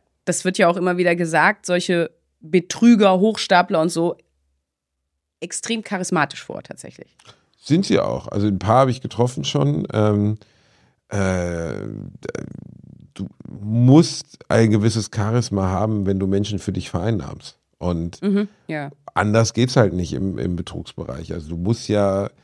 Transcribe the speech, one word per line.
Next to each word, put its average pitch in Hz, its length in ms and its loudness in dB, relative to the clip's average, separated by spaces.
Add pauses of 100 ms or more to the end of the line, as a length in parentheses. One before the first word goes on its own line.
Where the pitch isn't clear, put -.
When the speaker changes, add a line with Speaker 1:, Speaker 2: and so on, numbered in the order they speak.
(240)
Speaker 1:
das - 220 -2
wird 185 100 -2
ja 185 120 6
auch 175 100 2
immer 180 180 0
wieder 175 200 2
gesagt, 170 500 2
solche 175 440 0 (300)
Betrüger, 190 800 4
Hochstapler 185 640 2
und 175 80 0
so 170 260 -2 (1200)
extrem 220 420 -6
charismatisch 180 600 -2
vor, - 200 -12
tatsächlich. - 520 -20 (480)
Speaker 2:
Sind 170 220 2
sie 92 160 2
auch. - 280 -4
Also 101 180 -2
ein 98 120 0
paar 110 220 4
habe 135 100 4
ich 123 120 -6
getroffen 127 420 -2
schon. 143 480 0
Ähm, 107 460 2 (720)
äh, 87 760 -4
d-, 50 600 -12 (720)
du 98 120 -10 (220)
musst 123 880 4 (100)
ein 113 220 4
gewisses 107 440 0
Charisma 104 540 -2
haben, 101 380 -2
wenn 95 120 0
du 95 80 -2
Menschen 101 320 -2
für - 140 -6
dich 92 160 -6
vereinnahmst. 90 720 -6 (200)
Und 87 440 -4
Speaker 1:
Mhm, 202 260 0 (180)
ja. 147 240 -8 (240)
Speaker 2:
anders 110 380 2
geht's 127 240 0
halt 104 160 4
nicht 87 220 -4
im, 95 240 -4
im 90 180 -2
Betrugsbereich. 82 760 -10
Also 80 180 -10
du 85 60 -8
musst 92 320 -4
ja 101 420 0 (140)